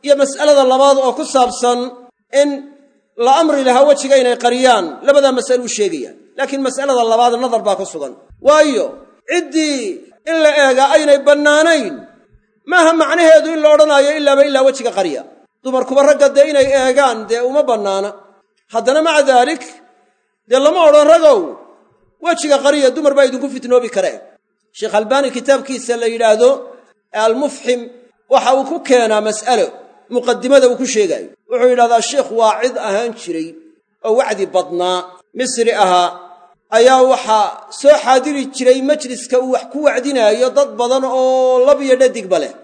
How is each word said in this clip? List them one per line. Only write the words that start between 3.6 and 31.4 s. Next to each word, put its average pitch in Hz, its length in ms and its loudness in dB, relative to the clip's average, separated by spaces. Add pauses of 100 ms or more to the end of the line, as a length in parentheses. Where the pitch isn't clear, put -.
lahaa 254 200 2
wejiga 277 340 2
inay 247 200 0
qariyaan, 240 480 2 (180)
labadaa 277 280 2
mas'ale 247 280 -2
uu 247 80 -8
sheegaya. 165 440 -6 (240)
Laakiin 277 260 -6
mas'alada 269 420 -2
labaad 233 320 2
nadar 240 260 -2
baa 196 140 -2
ku 190 100 -8
sugan. 139 280 -12 (280)
Waayo, 285 440 2 (380)
ciddii 302 560 -4 (460)
in 330 140 -4
la 311 160 4
eegaa 269 360 2
aynay 294 280 4
bannaanayn, 294 760 2 (760)
maaha 330 260 2
macnaheedu 320 580 4
in 320 100 -4
la 302 100 2
odhanaayo 294 460 4
ilaaba 277 280 2
ilaa 269 180 0
wejiga 262 280 2
qariya. 170 300 -4 (440)
Dumarkuba 262 380 0
ragga 277 260 4
dee 277 200 4
inay 277 220 2
eegaan 262 460 0 (100)
dee 233 140 -4
uma 262 220 -2
bannaana. 208 460 -2 (640)
Haddana 240 280 0
maca 311 220 2
daalik, 262 400 2 (880)
dee 254 80 2
lama 311 260 0
odhan, 294 220 6
"Ragow, 311 320 4 (840)
wejiga 311 380 -2
qariya, 277 320 0
dumar 285 220 -2
baa 269 120 2
idinku 262 240 -4
fitnoobi 247 400 -2
kareen." 165 300 -6 (580)
Sheekh 208 160 -8
Albani 247 380 -2
kitaabkiisa 254 680 -4
la 233 100 -4
yidhaahdo 226 420 2 (640)
ee 202 60 -6
Al-Mufhim, 247 600 -4 (520)
waxa 240 220 0
uu 269 120 0
ku 320 140 -8
keenaa 226 420 0
mas'alo, 214 460 -2 (440)
muqaddimada 247 560 0
uu 247 100 0
ku 262 80 -6
sheegaayo. 165 440 -4 (180)